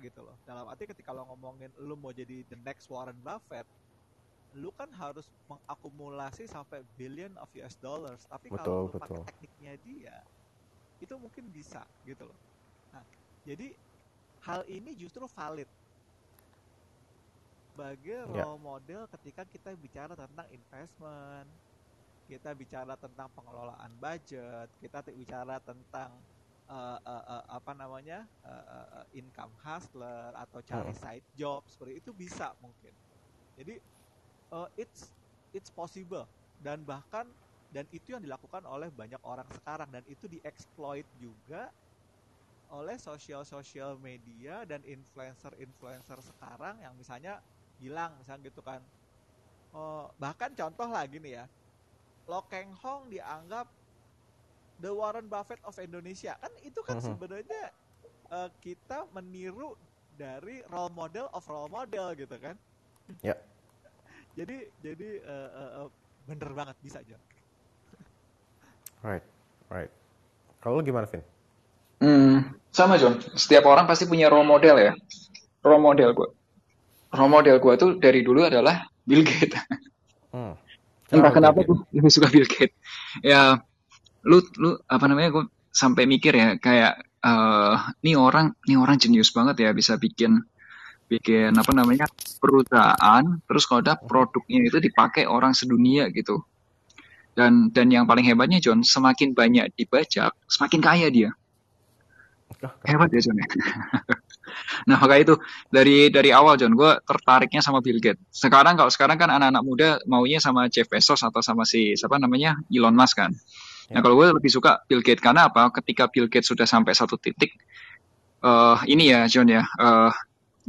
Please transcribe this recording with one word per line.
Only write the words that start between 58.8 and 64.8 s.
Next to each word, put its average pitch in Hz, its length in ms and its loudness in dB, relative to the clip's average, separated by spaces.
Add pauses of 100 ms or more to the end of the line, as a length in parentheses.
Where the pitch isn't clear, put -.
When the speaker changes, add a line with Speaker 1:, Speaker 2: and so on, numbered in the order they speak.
Speaker 1:
meniru 185 560 -20 (400)
dari 147 560 -20
role 180 240 -16
model 170 400 -20
of 180 160 -20
role 151 240 -20
model 202 400 -16
gitu 139 240 -20
kan. 131 160 -20 (720)
Speaker 2:
Ya. 107 80 -10 (1040)
Speaker 1:
Jadi, 214 320 -20 (160)